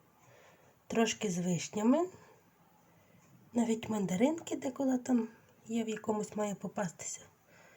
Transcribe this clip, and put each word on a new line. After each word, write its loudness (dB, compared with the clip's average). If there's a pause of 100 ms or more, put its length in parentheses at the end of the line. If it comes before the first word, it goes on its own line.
(880)
трошки 0
з -2
вишнями. 2 (1500)
Навіть 0
мандаринки 0
деколи 0
там 2 (380)
є, -2
в -2
якомусь -2
має -2
попастися. -6 (560)